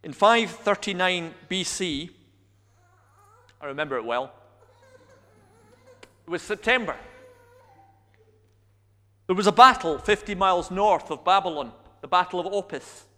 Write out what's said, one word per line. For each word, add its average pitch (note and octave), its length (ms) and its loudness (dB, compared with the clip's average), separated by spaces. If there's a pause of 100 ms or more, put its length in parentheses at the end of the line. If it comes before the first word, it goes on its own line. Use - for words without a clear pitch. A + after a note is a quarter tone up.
In C#3+ 80 -12
five A3 380 4
thirty-nine F3+ 840 -2 (140)
B F#3 160 -4
C, E3+ 460 -6 (1500)
I D3+ 60 -12
remember C#3 300 -4
it A2+ 80 -4
well, B2 280 -4 (1900)
it D#3+ 60 -14
was F3 100 -4
September. G#3+ 560 -2 (2250)
There F#3 80 0
was G3 140 2
a G#3 40 4
battle A3+ 460 6
fifty G#3 380 -2
miles F3+ 340 0
north F#3+ 400 0
of D3+ 140 -8
Babylon, E3+ 480 0 (280)
the D#3+ 60 -18
Battle F3+ 320 0
of F3 80 -4
Opis. F#3+ 560 -8 (160)